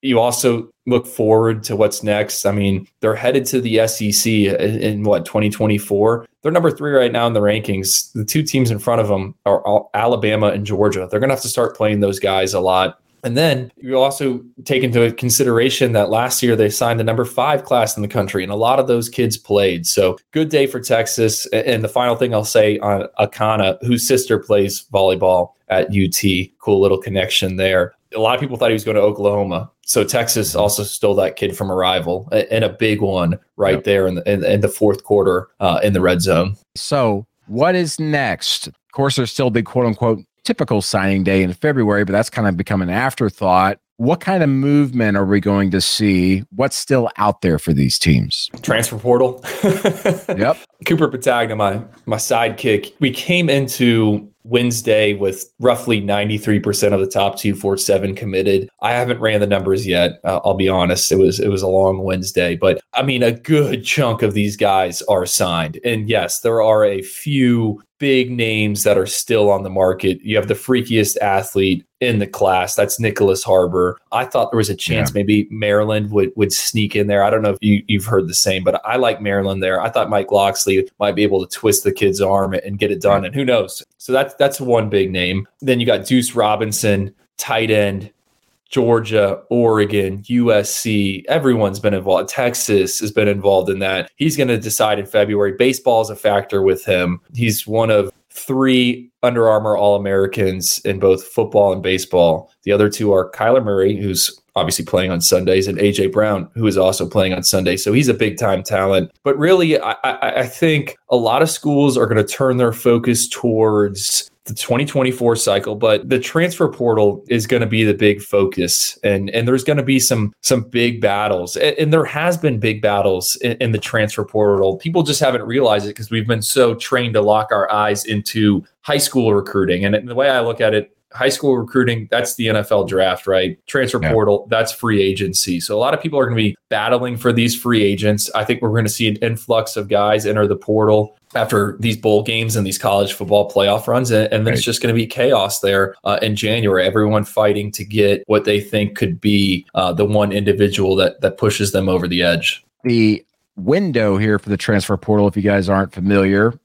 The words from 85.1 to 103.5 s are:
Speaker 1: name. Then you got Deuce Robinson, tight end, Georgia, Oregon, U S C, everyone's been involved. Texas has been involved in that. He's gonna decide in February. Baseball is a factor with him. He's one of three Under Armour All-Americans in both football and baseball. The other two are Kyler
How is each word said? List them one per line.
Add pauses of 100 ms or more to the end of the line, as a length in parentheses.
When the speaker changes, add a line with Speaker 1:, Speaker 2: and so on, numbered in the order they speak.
Speaker 1:
name. (140)
Then
you
got
Deuce
Robinson, (220)
tight
end, (600)
Georgia,
Oregon,
U
S
C,
everyone's
been
involved.
Texas
has
been
involved
in
that.
He's
gonna
decide
in
February.
Baseball
is
a
factor
with
him. (140)
He's
one
of (340)
three (120)
Under
Armour
All-Americans
in
both
football
and
baseball. (140)
The
other
two
are
Kyler